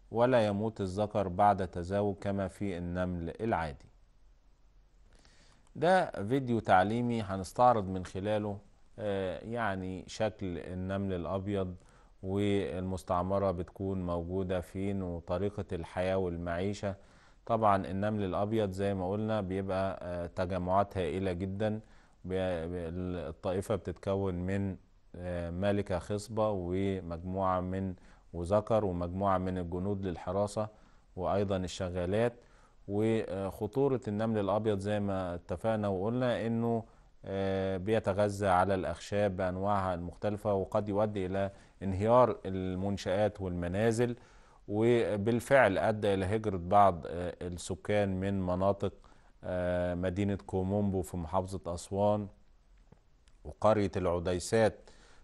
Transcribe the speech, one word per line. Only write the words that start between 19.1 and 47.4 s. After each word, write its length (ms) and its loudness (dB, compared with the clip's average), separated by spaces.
قلنا 300 -2
بيبقى، 600 -2
آه، 240 -6
تجمعات 720 0
هائلة 340 0
جدا، 480 -2
بي-، 420 -2
بي-، 220 -6
الطائفة 460 -2
بتتكون 600 -2
من، 400 -2
آه، 340 -6
ملكة 500 0
خصبة 500 -2
ومجموعة 1120 -2
من، 340 -4
وذكر 520 2
ومجموعة 520 0
من 200 -2
الجنود 480 -4
للحراسة 600 -2
وأيضا 420 0
الشغالات. 760 0
وخطورة 1200 0
النمل 320 0
الأبيض 400 2
زي 200 0
ما 360 -2
اتفقنا 520 -2
وقلنا 600 0
إنه، 360 0
آه، 520 0
بيتغذى 680 0
على 280 4
الأخشاب 640 0
بأنواعها 560 0
المختلفة، 600 -4
وقد 360 0
يؤدي 360 0
إلى 260 -2
انهيار 640 6
المنشآت 960 -2
والمنازل. 720 0
وبالفعل 1120 4
أدى 360 2
إلى 120 2
هجرة 320 0
بعض، 500 6
آه، 340 -6